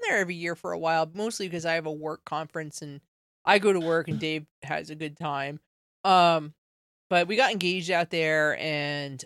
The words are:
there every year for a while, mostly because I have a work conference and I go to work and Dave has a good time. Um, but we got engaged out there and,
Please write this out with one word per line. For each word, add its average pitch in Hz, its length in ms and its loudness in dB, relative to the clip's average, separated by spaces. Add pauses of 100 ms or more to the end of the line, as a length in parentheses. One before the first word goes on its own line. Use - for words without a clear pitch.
there 247 100 0
every 180 180 -2
year 170 200 -4
for 175 160 -8
a 170 80 -4
while, 160 340 0
mostly 208 340 -4
because 170 180 -6
I 165 80 0
have 165 140 -2
a 156 40 -6
work 156 320 -8
conference 156 580 -8
and 143 200 -14 (460)
I 202 120 8
go 196 140 4
to 185 60 2
work 165 280 2
and 156 120 -4
Dave 156 260 -4 (180)
has 156 260 -6
a 156 60 -12
good 151 220 -10
time. 143 420 -6 (440)
Um, 170 500 6 (560)
but 175 180 4
we 202 80 -2
got 247 160 4
engaged 185 400 -2
out 175 200 2
there 156 480 2
and, 143 680 -4